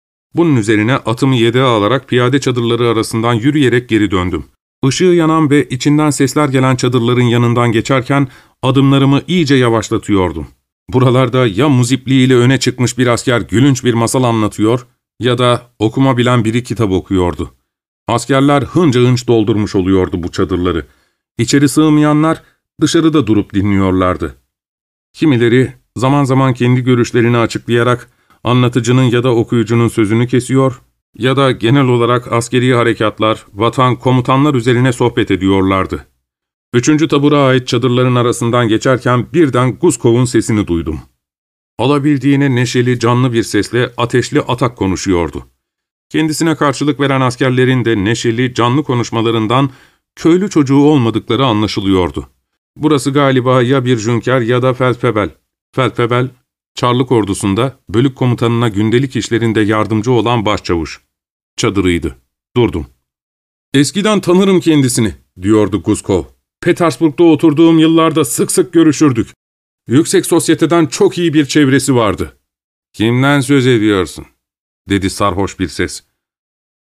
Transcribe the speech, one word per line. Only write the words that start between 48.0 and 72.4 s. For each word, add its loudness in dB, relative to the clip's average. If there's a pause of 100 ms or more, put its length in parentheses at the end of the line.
neşeli, -2
canlı 0
konuşmalarından -2 (460)
köylü 0
çocuğu 2
olmadıkları 0
anlaşılıyordu. -2 (480)
Burası -2
galiba 2
ya 0
bir 0
jünker -2
ya -2
da 0
feldfebel. -2 (440)
Feldfebel, -2 (480)
Çarlık -2
ordusunda -2
bölük 0
komutanına 0
gündelik -2
işlerinde -2
yardımcı 0
olan 0
başçavuş. -4 (560)
Çadırıydı. -2 (400)
Durdum. -2 (880)
"Eskiden 0
tanırım 2
kendisini," 0 (280)
diyordu 0
Guskov. -2 (360)
"Petersburg'da 0
oturduğum 4
yıllarda 2
sık -4
sık 0
görüşürdük. 2 (600)
Yüksek 0
sosyeteden 0
çok -2
iyi -2
bir 2
çevresi 2
vardı." -2 (540)